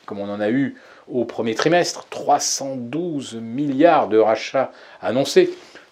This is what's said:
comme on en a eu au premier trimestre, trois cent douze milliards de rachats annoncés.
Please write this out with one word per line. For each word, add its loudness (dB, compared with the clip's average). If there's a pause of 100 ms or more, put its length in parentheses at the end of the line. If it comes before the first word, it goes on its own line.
comme -10
on -8
en -6
a 2
eu 0 (340)
au -2
premier -4
trimestre, 0
trois 0
cent -6
douze -6
milliards 2
de 4
rachats 2 (280)
annoncés. 2 (420)